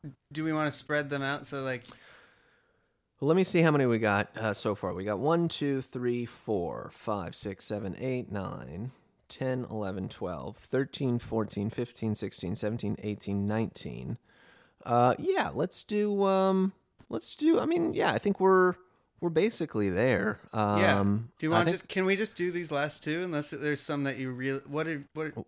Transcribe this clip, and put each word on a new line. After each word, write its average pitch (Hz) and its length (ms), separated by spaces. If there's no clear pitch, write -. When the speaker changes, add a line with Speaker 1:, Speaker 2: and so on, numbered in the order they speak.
Speaker 1:
got? 147 80
Speaker 2:
do 151 120
we 160 100
wanna 151 180
spread 147 380
them 139 120
out? 139 240
So, 139 180
like 127 200
Speaker 1:
Well, 135 80
let 160 100
me 190 60
see 175 180
how 160 100
many 139 140
we 117 140
got, 104 380
uh, 107 160
so 104 220
far. 90 180
We 92 120
got 101 140
one, 165 280
two, 139 340
three, 123 440
four, 87 680
five, 98 420
six, - 300
seven, 101 340
eight, 127 320
nine, 95 600
ten, 127 400
eleven, 98 400
twelve, 85 480
thirteen, 131 640
fourteen, 107 500
fifteen, 113 460
sixteen, 101 400
seventeen, 107 440
eighteen, 101 460
nineteen. 104 720
Uh, 120 320
yeah, 381 360
let's 160 300
do, 208 420
um, 190 480
let's - 300
do, 320 240
I - 40
mean, 330 280
yeah, - 180
I - 60
think 202 240
we're, 185 320
we're 175 80
basically 160 600
there. 110 500
Speaker 2:
Yeah. 104 460
Speaker 1:
Um, 101 300
Speaker 2:
Do 156 60
you 160 80
Speaker 1:
I 170 60
Speaker 2:
wanna 175 80
Speaker 1:
think 180 100
Speaker 2:
just, - 100
can 190 180
we 190 120
just 214 180
do 175 160
these 170 180
last 147 320
two, 160 220
unless 151 280
there's 147 280
some 143 240
that 135 140
you 131 140
really, 135 360
what 151 200
are, 156 140
what 156 140
are 147 60